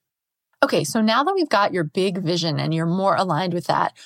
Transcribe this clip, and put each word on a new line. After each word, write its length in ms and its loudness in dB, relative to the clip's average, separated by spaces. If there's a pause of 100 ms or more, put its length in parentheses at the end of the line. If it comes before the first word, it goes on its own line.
(640)
Okay, 220 2
so 180 0
now 200 2
that 120 0
we've 160 0
got 240 2
your 100 0
big 340 -2
vision 400 -2
and 140 -2
you're 140 0
more 280 0
aligned 380 -2
with 140 -4
that, 260 0 (140)